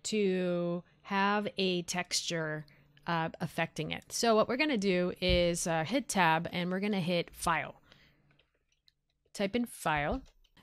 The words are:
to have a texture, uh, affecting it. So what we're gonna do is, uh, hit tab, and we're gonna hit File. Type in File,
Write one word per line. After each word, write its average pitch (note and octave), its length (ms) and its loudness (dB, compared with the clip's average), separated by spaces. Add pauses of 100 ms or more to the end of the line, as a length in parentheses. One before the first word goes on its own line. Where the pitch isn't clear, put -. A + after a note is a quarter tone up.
to F3+ 800 0 (180)
have G3+ 460 0 (100)
a F#3 240 0
texture, D#3+ 840 -4 (400)
uh, E3 220 0 (120)
affecting E3 480 -4
it. - 220 -10
So A#3 240 2
what G#3+ 120 4
we're A3+ 80 -2
gonna D4 220 0
do F3+ 420 2
is, F3 460 2
uh, E3 180 0
hit A3+ 240 -2
tab, E3+ 440 4
and F3 180 -2
we're F#3 100 -2
gonna G3+ 220 0
hit E3+ 320 -2
File. - 480 -2 (1500)
Type G3+ 220 -2
in A#3+ 100 0
File, E3 560 -2 (420)